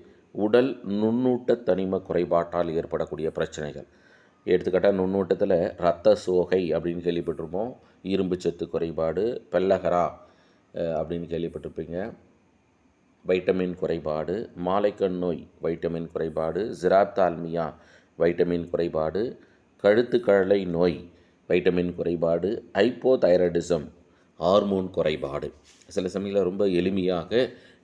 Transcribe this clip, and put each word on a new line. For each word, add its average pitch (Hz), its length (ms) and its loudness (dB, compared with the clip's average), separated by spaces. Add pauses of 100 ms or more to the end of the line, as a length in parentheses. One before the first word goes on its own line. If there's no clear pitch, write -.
(320)
உடல் 113 560 2
நுண்ணூட்ட 120 760 0
தனிம 95 340 0
குறைபாட்டால் 85 760 0
ஏற்படக்கூடிய 78 580 -4
பிரச்சனைகள். 76 540 -6 (600)
எடுத்துக்காட்டா 90 460 4
நுண்ணூட்டத்துல 95 880 0
இரத்த 87 360 4
சோகை 90 580 0
அப்படின்னு 85 280 -4
கேள்விப்பட்டிருப்போம், 85 760 -4 (260)
இரும்பு 92 380 -2
சத்து 82 300 -4
குறைபாடு, 82 720 -4 (100)
பெல்லகரா, 87 600 2 (640)
அ, 85 60 -6 (200)
அப்படின்னு 85 260 -6
கேள்விப்பட்டிருப்பீங்க. 82 840 -8 (1120)
வைட்டமின் 92 480 0
குறைபாடு, 80 760 -4 (160)
மாலைக்கண் 98 520 0
நோய், 87 300 -4 (140)
வைட்டமின் 82 500 -4
குறைபாடு, 82 680 -4
ஜிராப்தால்மியா, 85 920 2 (460)
வைட்டமின் 85 500 2
குறைபாடு, 85 680 -2 (380)
கழுத்து 117 420 4
கழலை 98 460 4
நோய், 87 440 0 (380)
வைட்டமின் 90 480 2
குறைபாடு, 85 680 0 (100)
ஹைப்போதைராய்டிசம், 90 1120 2 (520)
ஹார்மோன் 95 500 2
குறைபாடு. 73 600 -4 (360)
சில 92 260 -4
சமயங்கள்ல 98 300 -2
ரொம்ப 98 240 0
எளிமையாக 92 840 0 (340)